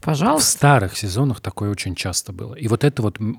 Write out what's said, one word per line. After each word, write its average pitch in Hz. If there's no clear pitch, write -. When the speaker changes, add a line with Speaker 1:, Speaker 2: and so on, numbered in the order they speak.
Speaker 1:
пожалуйста. 202
Speaker 2:
в -
старых 127
сезонах 110
такое -
очень 95
часто -
было. 98
И -
вот 113
это 143
вот, 104
м, 110